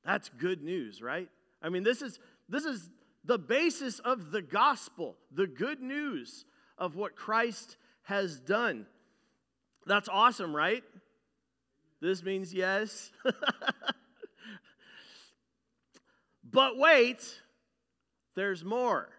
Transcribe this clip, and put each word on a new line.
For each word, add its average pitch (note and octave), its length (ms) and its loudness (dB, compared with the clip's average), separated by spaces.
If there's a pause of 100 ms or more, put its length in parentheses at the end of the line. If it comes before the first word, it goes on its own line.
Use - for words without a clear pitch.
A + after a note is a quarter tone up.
That's - 260 -2
good E3+ 320 -4
news, C3+ 400 -8
right? D3 280 -4 (320)
I D#3+ 80 -6
mean, F3+ 140 -2
this A#3 180 2
is, B3 180 -12 (300)
this C#4+ 160 -2
is G3+ 240 -6 (340)
the A3+ 140 2
basis C4 640 0
of A3+ 320 -2
the G3+ 100 -2
gospel, F3 760 0 (160)
the F3+ 160 0
good B3+ 340 -4
news B3+ 640 -8 (320)
of E3+ 180 -6
what G3 200 -8
Christ A3+ 640 -4 (260)
has F#3+ 360 -2
done. D#3+ 460 0 (1000)
That's G3+ 240 2
awesome, G3 440 2
right? F#3 300 2 (1160)
This F3 200 -2
means F#3+ 320 -6
yes. F#3+ 640 -2
<laughs> - 40 -20 (3250)
But C4 240 6
wait, C4 640 6 (960)
there's F#3 280 -2
more. A3 560 0